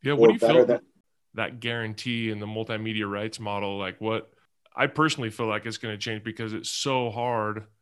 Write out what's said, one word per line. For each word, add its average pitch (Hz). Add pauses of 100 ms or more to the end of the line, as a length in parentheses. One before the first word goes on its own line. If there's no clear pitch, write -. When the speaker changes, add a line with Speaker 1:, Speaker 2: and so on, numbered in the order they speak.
Speaker 1:
Yeah, 135
what 120
Speaker 2:
Or -
Speaker 1:
do 107
you -
Speaker 2:
better 113
Speaker 1:
feel 123
Speaker 2:
than 120 (520)
Speaker 1:
that 110
guarantee 117
and 104
the 104
multimedia 107
rights 107
model, 101
like, 95
what 110 (440)
I 143
personally 147
feel 110
like 107
it's 113
gonna 107
change 107
because 110
it's -
so 127
hard 110 (160)